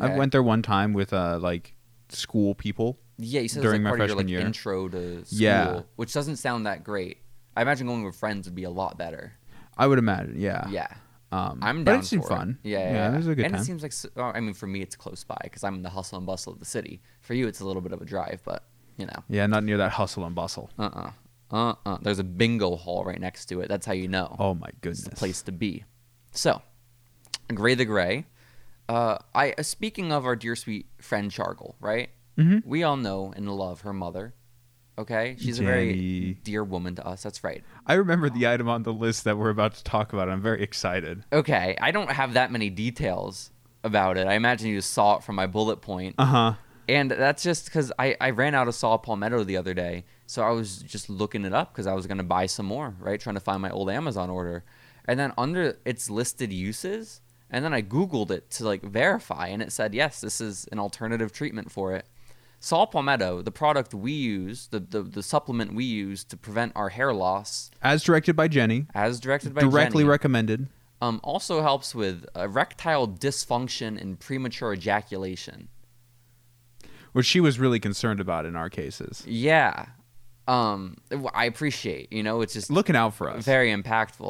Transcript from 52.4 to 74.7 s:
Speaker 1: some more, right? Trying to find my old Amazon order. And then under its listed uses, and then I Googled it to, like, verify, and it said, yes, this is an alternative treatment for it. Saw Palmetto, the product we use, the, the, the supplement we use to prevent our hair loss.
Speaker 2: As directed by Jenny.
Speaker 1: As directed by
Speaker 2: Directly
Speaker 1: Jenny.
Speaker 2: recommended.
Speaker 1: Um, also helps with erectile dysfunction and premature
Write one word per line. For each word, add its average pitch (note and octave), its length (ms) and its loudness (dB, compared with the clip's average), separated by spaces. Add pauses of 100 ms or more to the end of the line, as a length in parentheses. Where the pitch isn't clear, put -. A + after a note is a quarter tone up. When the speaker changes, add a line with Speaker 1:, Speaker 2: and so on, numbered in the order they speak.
Speaker 1:
some G2 200 -4
more, A2+ 320 -6
right? G2 220 -4
Trying A2 160 -6
to F#2+ 40 -6
find G2 220 -2
my F#2+ 80 -4
old G2 200 -4
Amazon G2+ 400 -4
order. F2 340 -6 (400)
And B2 160 0
then C#3+ 180 0
under D#3 460 0
its A#2+ 260 -6
listed A2 420 -2
uses, F3+ 680 -6 (300)
and C3 140 -2
then D#3+ 80 -2
I A#2 100 2
Googled B2 500 0
it - 200 -6
to, A#2 120 -6
like, G2+ 180 -2
verify, A2+ 640 0
and G2+ 160 -6
it - 100 -8
said, G#2+ 220 -2
yes, C#3 260 0
this - 200 -6
is G#2 320 -8
an G#2+ 60 -6
alternative A2 540 -4
treatment A2 380 -8
for F#2+ 240 -4
it. F#2+ 120 -6 (540)
Saw F3 240 2
Palmetto, B2 560 0
the F#2+ 120 -6
product C#3+ 420 2
we A2 180 -4
use, A2 560 -4
the, G#2+ 120 -4
the, G2+ 220 -4
the F#2+ 200 -8
supplement A#2 520 0
we A#2+ 100 -2
use G2 400 -4
to - 120 -16
prevent A2 380 -4
our G2+ 160 -2
hair B2 240 0
loss. F#2+ 560 -2 (120)
Speaker 2:
As D3 200 4
directed D#3+ 320 6
by D#3+ 140 4
Jenny. B2+ 460 4
Speaker 1:
As A2+ 260 0
directed C3+ 340 -2
by D3 80 2
Speaker 2:
Directly C#3+ 400 6
Speaker 1:
Jenny. C#3+ 80 8
Speaker 2:
recommended. B2+ 560 4 (340)
Speaker 1:
Um, A2+ 220 0
also D#3+ 400 0
helps C#3 320 2
with F#2+ 320 -2 (100)
erectile B2+ 720 0
dysfunction B2 920 -4
and F#2+ 180 -8
premature B2+ 560 -4